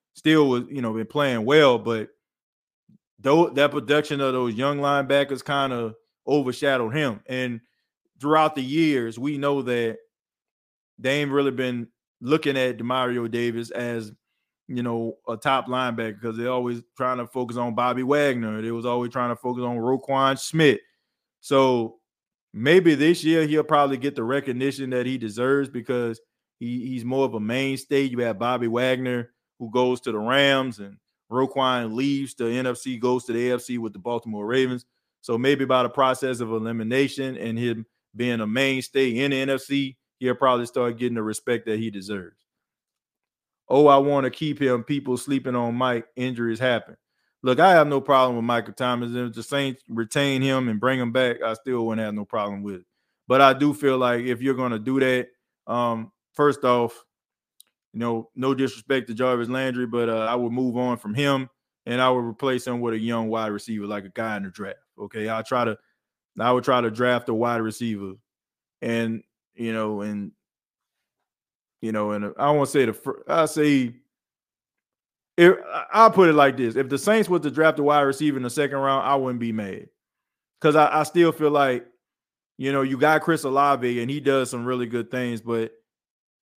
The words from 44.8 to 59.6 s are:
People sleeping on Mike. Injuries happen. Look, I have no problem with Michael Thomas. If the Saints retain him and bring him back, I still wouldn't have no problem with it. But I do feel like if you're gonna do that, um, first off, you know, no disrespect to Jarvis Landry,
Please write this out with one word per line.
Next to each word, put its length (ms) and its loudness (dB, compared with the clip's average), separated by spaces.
People 340 -4
sleeping 380 -4
on 200 -2
Mike. 400 -2
Injuries 440 -4
happen. 380 -2
Look, 160 2
I 120 8
have 160 8
no 120 0
problem 360 4
with 100 -2
Michael 280 -2
Thomas. 380 -2
If 220 -6
the 100 -10
Saints 460 -4
retain 520 -2
him 280 0
and 100 -2
bring 200 0
him 120 -4
back, 320 0
I 100 -2
still 320 -4
wouldn't 200 -2
have 80 -6
no 120 -6
problem 380 -6
with 120 -8
it. 100 -18
But 140 4
I 120 8
do 200 2
feel 240 0
like 280 0
if 160 -4
you're 120 0
gonna 260 -4
do 200 -2
that, 300 0
um, 460 -4
first 300 2
off, 400 0
you 60 -10
know, 360 -4
no 180 0
disrespect 540 -2
to 60 -10
Jarvis 360 0
Landry, 380 -4